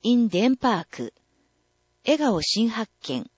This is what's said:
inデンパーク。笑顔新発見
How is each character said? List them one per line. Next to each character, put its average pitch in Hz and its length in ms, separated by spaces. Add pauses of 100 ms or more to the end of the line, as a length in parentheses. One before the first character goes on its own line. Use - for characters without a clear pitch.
in 240 260
デ 190 180
ン 262 100
パ 240 220
ー 165 60
ク。 - 300 (880)
笑 302 140
顔 247 220
新 226 300
発 220 200 (120)
見 - 360